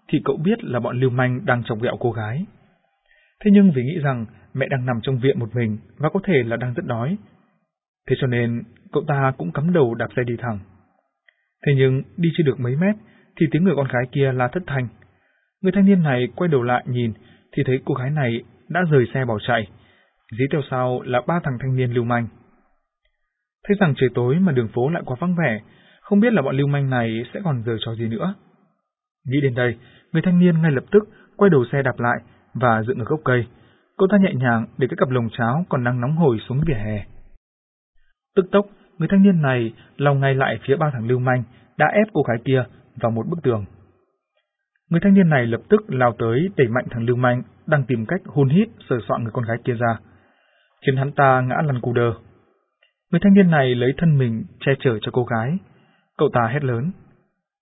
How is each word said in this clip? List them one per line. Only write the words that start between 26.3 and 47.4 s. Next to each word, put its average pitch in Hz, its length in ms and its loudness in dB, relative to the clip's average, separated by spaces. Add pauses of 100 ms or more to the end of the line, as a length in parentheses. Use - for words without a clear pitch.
là 180 100 4
bọn 135 140 -2
lưu 143 100 2
manh 143 240 -2
này 117 340 -2 (100)
sẽ 208 100 -10
còn 135 180 -2
giở 113 180 -4
trò 113 140 -8
gì 113 140 -4
nữa. 165 260 -4 (920)
Nghĩ 135 140 -2
đến 135 140 0
đây, 120 220 -2 (360)
người 160 100 0
thanh 175 160 2
niên 175 240 4
ngay 165 80 4
lập 127 200 0
tức 214 180 4 (280)
quay 202 140 4
đầu 135 220 4
xe 139 100 0
đạp 123 180 -4
lại 120 180 0 (360)
và 113 280 2
dựng 127 160 -4
ở 117 60 -6
gốc 151 200 -4
cây. 123 220 0 (520)
Cậu 190 120 4
ta 208 80 4
nhẹ 190 160 2
nhàng 117 320 0 (120)
để 139 120 0
cái 170 60 -8
cặp 147 140 0
lồng 120 200 -2
cháo 123 380 -2
còn 131 160 -2
đang 123 160 -2
nóng 139 160 -2
hổi 143 220 2 (100)
xuống 127 180 -2
vỉa 160 80 0
hè. 107 320 -6 (1300)
Tức 185 160 4
tốc, 202 140 2 (320)
người 160 100 -2
thanh 196 140 6
niên 190 200 6
này 123 300 0 (240)
lao 143 180 2
ngay 135 200 2
lại 131 320 0
phía 135 100 2
ba 151 160 0
thằng 110 140 -6
lưu 127 120 0
manh 127 240 0 (340)
đã 151 100 2
ép 208 260 2
cô 151 100 2
gái 117 220 -2
kia 131 200 0 (360)
vào 117 100 0
một 113 180 -4
bức 170 140 -6
tường. 113 220 0 (1300)
Người 165 120 0
thanh 196 120 6
niên 196 140 6
này 131 180 2
lập 113 220 -2
tức 139 200 4
lao 123 300 0
tới 123 380 0
đẩy 131 120 4
mạnh 120 220 -2
thằng 117 140 -6
lưu 120 120 0
manh 123 260 0 (240)